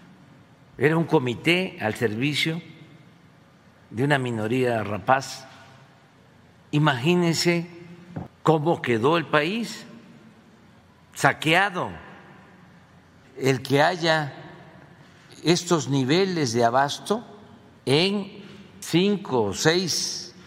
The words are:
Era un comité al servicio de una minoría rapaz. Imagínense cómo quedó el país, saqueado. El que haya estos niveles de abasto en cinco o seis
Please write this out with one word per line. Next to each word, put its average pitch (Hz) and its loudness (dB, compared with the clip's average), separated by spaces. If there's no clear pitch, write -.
Era 151 2
un 165 0
comité 160 0
al 107 -2
servicio 139 -2
de 110 -4
una 143 4
minoría 120 -2
rapaz. 107 -2
Imagínense 165 2
cómo 156 2
quedó 123 2
el 156 -4
país, 180 -2
saqueado. 160 0
El 131 0
que 139 2
haya 160 0
estos 165 2
niveles 143 0
de 120 4
abasto 139 0
en 190 0
cinco 170 0
o 98 -2
seis 165 -2